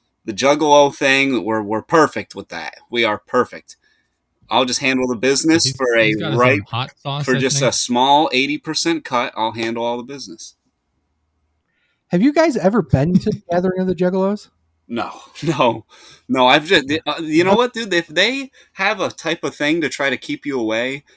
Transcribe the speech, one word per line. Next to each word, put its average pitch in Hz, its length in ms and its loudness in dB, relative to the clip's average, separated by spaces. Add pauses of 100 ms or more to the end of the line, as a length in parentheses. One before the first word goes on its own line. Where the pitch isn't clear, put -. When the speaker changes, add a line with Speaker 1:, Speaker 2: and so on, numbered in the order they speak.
(240)
Speaker 1:
the 113 80 -6
Juggalo 143 640 4
thing, 135 500 0
we're, 110 180 -2
we're 104 200 -4
perfect 147 520 0
with 98 140 -14
that. 82 280 -12 (140)
We 117 140 0
are 104 140 0
perfect. - 580 -4 (720)
I'll 120 160 2
just 127 160 -2
handle 131 260 0
the 123 100 -4
business 143 480 2
Speaker 2:
He's, 135 120 -2
Speaker 1:
for 123 200 -2
a 110 100 4
Speaker 2:
he's 110 100 0
got - 160 -6
his 120 80 0
own - 0 -
Speaker 1:
ripe, 123 280 2
Speaker 2:
hot 127 300 -8
sauce, 139 280 -8
Speaker 1:
for 131 100 2
Speaker 2:
I - 20 -2
Speaker 1:
just 135 200 0
Speaker 2:
think. 135 100 2
Speaker 1:
a 107 80 0
small 139 560 2
eighty 139 240 0
percent 160 480 -4
cut. 123 320 -2
I'll 110 160 -2
handle 117 320 -4
all 120 140 -4
the 120 40 -10
business. 120 520 -16 (1500)
Speaker 3:
Have 180 160 0
you 285 100 4
guys 311 240 2
ever 196 240 2
been 165 380 2
to - 120 0
the 208 160 -8
<laughs> - 40 -18
Gathering 185 300 0
of 185 60 -2
the 185 80 -2
Juggalos? 190 540 -2 (380)
Speaker 1:
No, 113 260 -6 (160)
<laughs> - 140 -14
no, 131 420 0 (440)
no. 127 180 2
I've 151 180 6
just, 156 260 2 (160)
uh, 147 140 -4
you 160 240 2
know 190 100 4
what, 240 200 2
dude? 226 180 -6
If 170 140 0
they 233 440 -2 (240)
have 196 260 -4
a 117 100 -2
type 165 340 -6
of 143 100 -6
thing 156 280 -2
to 135 80 -2
try 139 180 -4
to 127 80 -2
keep - 300 -10
you 139 120 -4
away, 120 460 -4 (120)